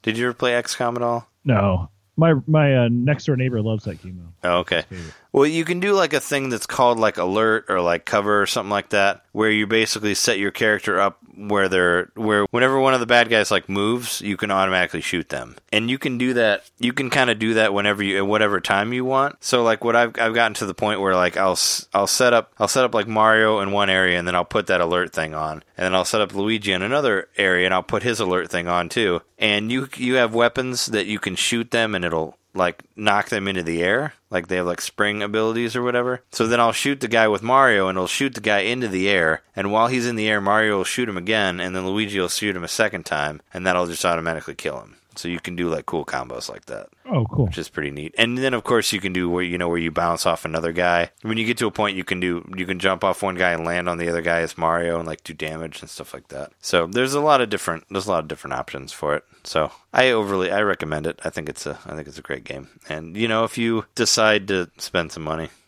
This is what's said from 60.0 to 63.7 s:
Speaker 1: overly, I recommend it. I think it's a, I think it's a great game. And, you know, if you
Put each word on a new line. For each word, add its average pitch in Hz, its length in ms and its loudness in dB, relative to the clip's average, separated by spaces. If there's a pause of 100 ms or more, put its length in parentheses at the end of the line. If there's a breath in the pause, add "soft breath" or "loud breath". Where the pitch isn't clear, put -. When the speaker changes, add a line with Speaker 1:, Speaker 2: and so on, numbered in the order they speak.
Speaker 1:
overly, 98 400 0
I 101 120 0
recommend 78 440 -2
it. 82 180 -6
I 82 60 -4
think 76 180 -10
it's - 160 -12
a, 71 220 -8
I 76 80 -12
think 73 140 -12
it's 71 100 -18
a - 40 -18
great 67 200 -10
game. 69 280 -14 (180)
And, 80 280 -10
you 113 120 -2
know, 110 160 0
if - 120 -6
you 117 280 -2 (100)